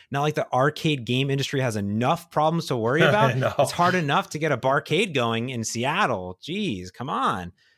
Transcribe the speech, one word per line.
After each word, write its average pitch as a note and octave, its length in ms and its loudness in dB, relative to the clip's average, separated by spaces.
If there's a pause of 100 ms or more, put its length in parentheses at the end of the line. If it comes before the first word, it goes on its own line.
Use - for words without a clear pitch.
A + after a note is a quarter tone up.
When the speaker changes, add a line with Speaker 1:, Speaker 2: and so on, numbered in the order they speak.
(100)
Speaker 1:
Not C#3+ 100 -2
like D3+ 140 0
the - 180 -4
arcade C#3+ 540 0
game C3 240 0
industry C#3 300 0
has A#2+ 160 0
enough A2 540 0
problems D#3+ 360 2
to C3+ 100 -2
worry A#2+ 260 2
Speaker 2:
<laughs> - 20 6
I D#3 40 6
Speaker 1:
about. A#2+ 300 2
Speaker 2:
know. A#2 200 0
Speaker 1:
It's C3 140 2
hard F3+ 220 2
enough E3+ 360 0
to D#3 80 -8
get D#3 140 0
a B2 60 0
barcade D3 560 0
going A#2 340 0
in A#2 160 -6
Seattle. A#2+ 800 -2
Jeez, C#3 500 -6
come B2 160 -10
on. D#3+ 440 -4 (260)